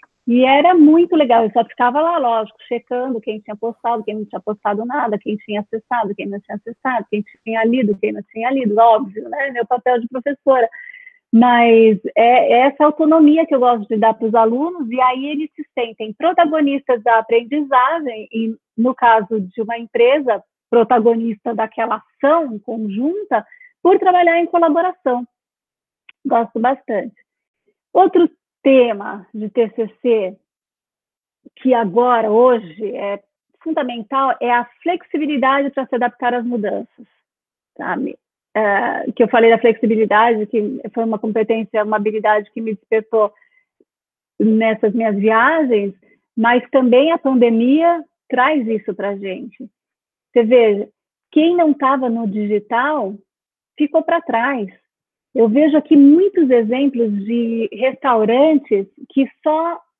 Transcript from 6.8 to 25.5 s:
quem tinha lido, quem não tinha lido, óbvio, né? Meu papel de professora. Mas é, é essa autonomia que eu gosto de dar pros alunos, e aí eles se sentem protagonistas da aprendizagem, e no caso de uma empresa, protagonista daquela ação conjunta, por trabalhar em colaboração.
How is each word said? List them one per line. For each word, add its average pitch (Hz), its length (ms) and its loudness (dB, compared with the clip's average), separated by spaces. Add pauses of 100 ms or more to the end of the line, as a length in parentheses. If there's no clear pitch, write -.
quem 208 140 -4 (200)
tinha 226 200 -4
lido, 226 340 0
quem 214 140 -4
não 208 180 -12
tinha 226 220 -6
lido, 226 260 -2
óbvio, 220 500 2
né? 277 220 -8
Meu 240 160 -6
papel 247 340 0
de 240 60 -8
professora. 254 600 -2 (640)
Mas 226 680 6 (160)
é, 233 380 4
é 233 140 6
essa 285 180 0
autonomia 311 640 4
que 320 80 -2
eu 262 40 4
gosto 240 300 0
de 226 80 -4
dar 220 180 2
pros 220 180 -4
alunos, 247 580 0
e 254 100 -4
aí 254 260 0
eles 302 300 -8
se 294 80 -12 (100)
sentem 226 380 -8
protagonistas 302 880 -2
da 226 160 2
aprendizagem, 254 1120 -2
e 226 220 -6 (220)
no 247 180 0
caso 220 460 2
de 185 200 -10
uma 226 160 -8
empresa, 240 640 0 (300)
protagonista 233 840 0
daquela 220 440 -6
ação 277 640 -2
conjunta, 233 840 -6 (380)
por 381 160 4
trabalhar 359 400 2
em 339 80 0
colaboração. 330 800 -2 (1000)